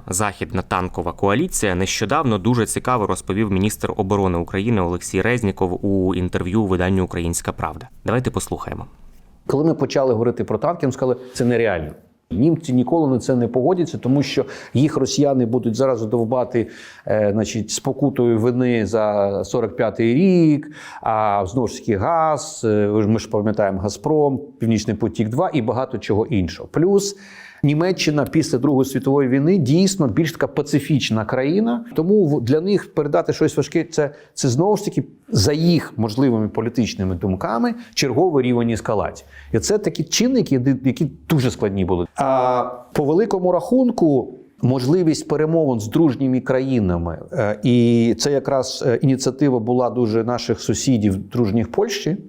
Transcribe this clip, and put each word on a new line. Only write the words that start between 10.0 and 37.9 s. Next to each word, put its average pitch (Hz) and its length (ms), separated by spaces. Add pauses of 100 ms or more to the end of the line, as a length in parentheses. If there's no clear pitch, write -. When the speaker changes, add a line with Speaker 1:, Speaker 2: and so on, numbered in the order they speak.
Speaker 2:
говорити 117 320
про 110 140
танки, 156 280
ми 127 60
сказали, 127 240 (180)
«Це 131 100
нереально». 107 460 (400)
Німці 147 420
ніколи 131 380
на 127 80
це 131 180
не 120 120
погодяться, 160 500
тому 135 240
що - 220 (300)
їх 139 220
росіяни 135 500
будуть 113 300
зараз 120 300
довбати, 117 600 (380)
е, 104 260
значить, 107 380
з - 100
покутою 123 580
вини 120 480
за 101 580
сорок 113 320
п'ятий 113 380
рік, 165 560 (320)
а 107 440
знову 120 220
ж - 100
таки 107 180
газ, 156 680
е, 104 220
ви 107 160
ж, 101 60
ми 113 100
ж - 120
пам'ятаємо 104 500
«Газпром», 139 600 (180)
«Північний 110 380
потік-два» 117 580
і 135 80
багато 117 360
чого 107 280
іншого. - 460
Плюс 196 440 (460)
Німеччина 151 640
після 147 340
Другої 135 300
світової 135 400
війни 143 300
дійсно 160 500
більш 151 240
така - 140
пацифічна 135 800
країна, 196 600 (100)
тому 185 320
в-, 143 180
для 143 160
них 190 340
передати 156 380
щось - 240
важке, 156 280
це, - 260 (240)
це - 140
знову 170 280
ж 208 80
таки - 200 (240)
за 143 240
їх 165 440
можливими 113 520
політичними 104 640
думками 180 600 (200)